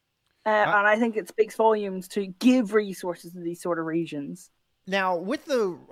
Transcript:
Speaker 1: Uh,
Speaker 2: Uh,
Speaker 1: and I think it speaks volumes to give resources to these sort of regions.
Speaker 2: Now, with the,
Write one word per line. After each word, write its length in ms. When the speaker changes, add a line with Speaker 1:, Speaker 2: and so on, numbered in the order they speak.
Speaker 1:
Uh, 60
Speaker 2:
Uh, 20
Speaker 1:
and 80
I 120
think 180
it 120
speaks 260
volumes 540
to 180
give 480
resources 580
to 80
these 220
sort 160
of 80
regions. 640
Speaker 2:
Now, 300
with 300
the, 320